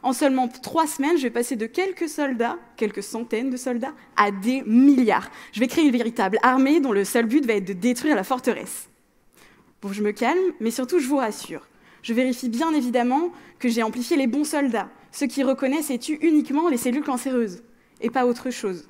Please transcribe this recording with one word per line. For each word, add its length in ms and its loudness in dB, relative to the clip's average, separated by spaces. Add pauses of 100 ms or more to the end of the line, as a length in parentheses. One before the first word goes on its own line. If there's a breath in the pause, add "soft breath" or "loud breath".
En 100 0
seulement 340 2
trois 380 -2
semaines, 320 0
je 60 0
vais 80 -2
passer 240 -4
de 100 -4
quelques 420 -4
soldats, 520 -2 (180)
quelques 240 -4
centaines 480 -4
de 80 -4
soldats, 380 -4 (220 loud breath)
à 120 6
des 380 -2
milliards. 640 6 (200 loud breath)
Je 80 -12
vais 80 2
créer 160 2
une 80 6
véritable 520 0
armée 360 4
dont 120 2
le 120 2
seul 220 0
but 180 2
va 100 0
être 120 -2
de 80 -8
détruire 420 0
la 80 -2
forteresse. 640 -4 (920 soft breath)
Bon, 100 -8
je 120 -4
me 80 0
calme, 480 0
mais 100 0
surtout, 300 0
je 80 0
vous 100 0
rassure. 500 -6 (360 soft breath)
Je 100 -4
vérifie 360 0
bien 260 0
évidemment 560 0 (260 loud breath)
que 100 -2
j'ai 140 0
amplifié 340 -2
les 120 2
bons 160 0
soldats, 480 -2 (200 soft breath)
ceux 140 -4
qui 160 -2
reconnaissent 480 0
et 80 -2
tuent 240 -6
uniquement 480 2
les 80 2
cellules 260 -2
cancéreuses, 600 -4 (360 soft breath)
et 120 -4
pas 160 2
autre 240 -2
chose. 380 -8